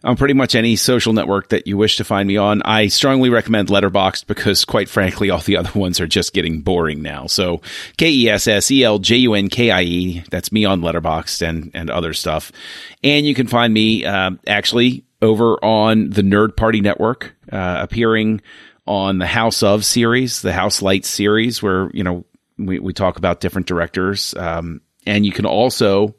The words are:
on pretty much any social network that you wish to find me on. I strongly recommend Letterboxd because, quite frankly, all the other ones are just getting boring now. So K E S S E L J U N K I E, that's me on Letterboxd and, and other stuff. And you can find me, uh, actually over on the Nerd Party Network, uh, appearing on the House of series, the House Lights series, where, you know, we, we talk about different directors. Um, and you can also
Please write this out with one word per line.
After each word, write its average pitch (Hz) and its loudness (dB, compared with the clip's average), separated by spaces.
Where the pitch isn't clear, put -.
on 123 2
pretty 139 2
much 131 2
any 117 2
social 113 0
network 98 -2
that 104 -2
you 101 -4
wish 104 2
to 110 -6
find 98 -2
me 98 0
on. 104 2
I 107 2
strongly 131 2
recommend 110 2
Letterboxd 98 2
because, - 0
quite 104 -2
frankly, 98 0
all 87 0
the 98 0
other 87 -2
ones 92 -2
are 85 -2
just - -2
getting 82 -2
boring 78 -2
now. 73 -10
So 87 -2
K 165 2
E 120 4
S 104 2
S 104 2
E 135 4
L 107 4
J 98 2
U 123 4
N 98 0
K 117 2
I 92 2
E, 87 -2
that's - -6
me 107 2
on 95 2
Letterboxd 82 -4
and, 82 -6
and 82 -8
other 82 -4
stuff. 78 -6
And 147 2
you 143 2
can 127 0
find 117 2
me, 110 2
uh, 95 -2
actually 120 0
over 110 4
on 110 2
the 101 0
Nerd 104 2
Party 110 2
Network, 101 -2
uh, 92 -4
appearing 110 0
on 98 -2
the 90 -2
House 113 0
of 104 2
series, 120 0
the 95 -2
House 92 -2
Lights 98 0
series, 110 0
where, 95 -2
you 98 -4
know, 90 -4
we, 95 -4
we 92 -6
talk 90 -2
about 87 -2
different 92 -4
directors. 92 -4
Um, 85 -8
and 104 2
you 98 0
can 101 -4
also 104 2